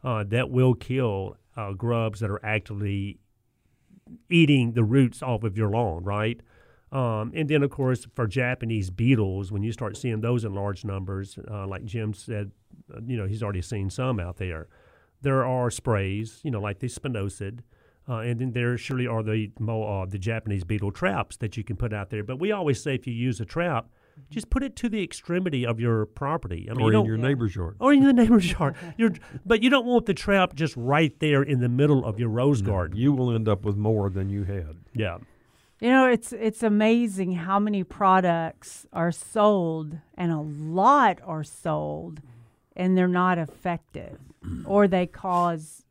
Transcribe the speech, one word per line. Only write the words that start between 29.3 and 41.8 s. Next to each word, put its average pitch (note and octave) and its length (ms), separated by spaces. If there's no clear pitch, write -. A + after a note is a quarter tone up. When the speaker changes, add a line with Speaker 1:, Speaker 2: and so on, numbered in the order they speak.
Speaker 1:
but A3 160
you B3 80
don't A#3+ 160
want B3 180
the G3+ 80
trap F#3+ 420
just D3 220
right C#3 440
there C#3+ 220
in C#3 180
the B2 100
middle C3+ 340
of G#2 160
your A#2+ 80
rose A#2+ 320
Speaker 2:
No, G2+ 120
Speaker 1:
garden. F#2 260
Speaker 2:
you C3 140
will B2+ 220
end A2+ 140
up G2+ 160
with G#2 120
more G#2 340
than F#2+ 180
you G2+ 160
had. F2+ 320
Speaker 1:
Yeah. F#2+ 260
Speaker 3:
You A3 80
know, C4 180
it's, B3 260
it's A3 300
amazing G#3+ 720
how F3+ 260
many G3+ 260
products F3+ 1080
are E3 200
sold, E3+ 840
and F3 160
a D#3+ 100
lot F3 840
are D#3+ 180
sold, D3+ 800